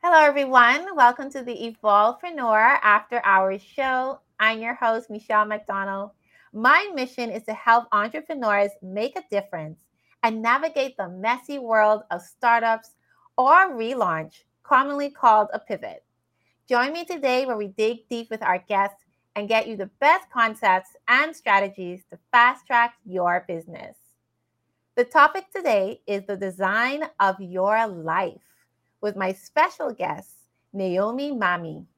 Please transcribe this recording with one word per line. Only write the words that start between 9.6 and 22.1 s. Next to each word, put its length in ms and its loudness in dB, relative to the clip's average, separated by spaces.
and 200 -2
navigate 540 -2
the 120 -8
messy 500 -6
world 520 2
of 120 -8
startups 680 0
or 340 6
relaunch, 760 -4
commonly 480 0
called 420 2
a 60 -6
pivot. 460 -12
Join 240 0
me 120 -8
today 420 -2
where 100 -4
we 120 -6
dig 400 -4
deep 220 -10
with 120 -10
our 160 0
guests 360 -2
and 120 -8
get 200 0
you 80 -10
the 140 -8
best 300 2
concepts 680 0
and 300 0
strategies 760 -2